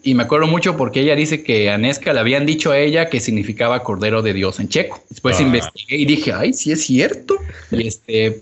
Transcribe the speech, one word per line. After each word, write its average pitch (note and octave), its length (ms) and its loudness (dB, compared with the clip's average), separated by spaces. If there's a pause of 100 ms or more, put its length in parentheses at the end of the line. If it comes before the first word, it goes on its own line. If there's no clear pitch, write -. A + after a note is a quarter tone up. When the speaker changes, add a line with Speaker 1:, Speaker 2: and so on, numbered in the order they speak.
Speaker 1:
y C3+ 120 2
me A#2+ 80 4
acuerdo D3+ 240 2
mucho E3+ 300 2
porque C3 240 -2
ella D3 160 4
dice D3+ 260 -2
que G#2+ 280 2
Aneska B2+ 420 0
le B2 80 0
habían C3+ 260 2
dicho D#3 240 0
a C#3 80 4
ella D#3+ 320 2
que B2 100 -2
significaba A2 640 -2
Cordero A2 400 -2
de G#2+ 120 0
Dios F#2+ 260 -2
en G#2 80 -4
checo. - 420 -4
Después - 280 -2
Speaker 2:
Ah. - 40 2
Speaker 1:
investigué B2 540 -2
y D3 100 0
dije, D3 260 2
"Ay, A#2 200 0
sí - 200 -4
es - 120 -2
cierto". G4 520 0 (360)
Y A2+ 160 -2
este, A2 540 -2